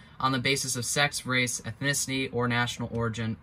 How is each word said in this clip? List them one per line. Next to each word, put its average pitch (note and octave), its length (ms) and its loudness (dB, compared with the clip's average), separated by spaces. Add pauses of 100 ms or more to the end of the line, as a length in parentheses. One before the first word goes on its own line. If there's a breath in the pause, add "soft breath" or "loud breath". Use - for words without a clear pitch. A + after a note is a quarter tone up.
(200 loud breath)
on C3 140 2
the B2+ 60 2
basis C3+ 360 2
of A#2+ 80 -2
sex, - 420 0
race, B2 360 0
ethnicity, C3+ 720 -2
or A#2+ 160 2
national A#2+ 420 0
origin A2+ 520 -2